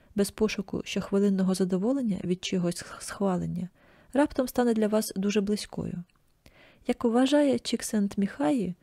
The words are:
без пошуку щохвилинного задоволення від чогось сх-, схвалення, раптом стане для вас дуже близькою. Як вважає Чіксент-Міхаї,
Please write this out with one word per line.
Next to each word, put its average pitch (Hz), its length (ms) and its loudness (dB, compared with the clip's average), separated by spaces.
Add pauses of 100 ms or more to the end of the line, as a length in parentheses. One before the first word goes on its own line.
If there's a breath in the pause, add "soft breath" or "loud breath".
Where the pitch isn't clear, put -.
(160 soft breath)
без 202 160 0
пошуку - 540 -4
щохвилинного 196 680 2
задоволення 190 680 0
від 180 220 -2
чогось 175 380 -2
сх-, - 180 -16
схвалення, 175 680 -2 (440 soft breath)
раптом 269 340 2
стане 240 260 2
для 214 140 2
вас 214 280 0
дуже 202 260 0
близькою. - 640 -4 (840 soft breath)
Як - 160 -2
вважає 262 540 4
Чіксент-Міхаї, 208 1300 0